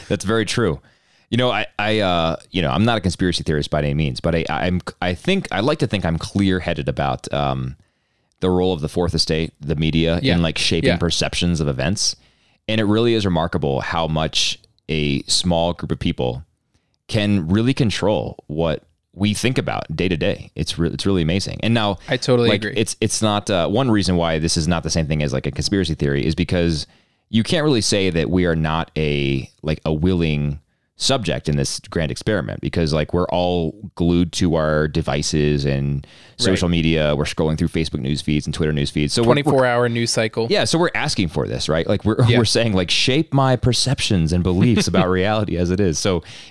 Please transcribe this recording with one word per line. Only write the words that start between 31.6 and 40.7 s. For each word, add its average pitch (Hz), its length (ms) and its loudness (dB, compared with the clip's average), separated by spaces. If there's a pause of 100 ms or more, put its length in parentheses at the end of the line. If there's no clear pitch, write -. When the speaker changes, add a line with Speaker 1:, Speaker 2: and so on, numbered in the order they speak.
Speaker 1:
grand 80 220 -4
experiment 73 500 -4
because, 80 320 -2
like, 78 180 -2
we're 90 180 0
all 87 440 0 (220)
glued 87 360 2
to 87 220 0
our 78 340 2
devices 73 800 0
and 69 400 -2 (320)
social 95 300 2
Speaker 2:
Right. 87 60 2
Speaker 1:
media. 80 420 2
We're 71 80 -2
scrolling 78 340 -2
through 85 120 0
Facebook 78 320 -4
news 69 200 -2
feeds 76 240 -2
and 76 80 -6
Twitter 78 180 0
news 71 200 -2
feeds. 76 200 -2
So 117 120 0
we're, 113 60 4
we're 123 120 4
Speaker 2:
Twenty-four 139 240 2
hour 120 240 2
news 117 220 -2
cycle. 113 400 -2
Speaker 1:
Yeah, 190 120 2
so 143 140 0